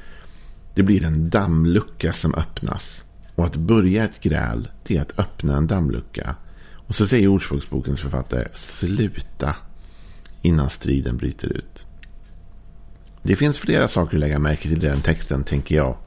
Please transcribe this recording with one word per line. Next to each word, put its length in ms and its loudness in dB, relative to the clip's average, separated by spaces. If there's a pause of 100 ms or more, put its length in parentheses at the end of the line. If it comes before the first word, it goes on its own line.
(760)
Det 80 4
blir 220 6
en 260 2
dammlucka 840 2
som 220 0
öppnas. 680 -6 (300)
Och 120 2
att 100 -2
börja 480 4
ett 160 -4
gräl, 480 0 (180)
det 100 2
är 40 2
att 180 -6
öppna 380 0
en 100 4
dammlucka. 680 -2 (360)
Och 220 -8
så 120 4
säger 220 6
Ordspråksbokens 720 0
författare: 540 -2
"Sluta 1000 -2 (840)
innan 280 4
striden 460 0
bryter 320 -4
ut." 380 -8 (1400)
Det 140 2
finns 220 0
flera 300 0
saker 280 0
att 40 2
lägga 180 0
märke 240 0
till 220 0
i 40 4
den 120 0
texten, 440 0
tänker 320 0
jag, 200 2 (100)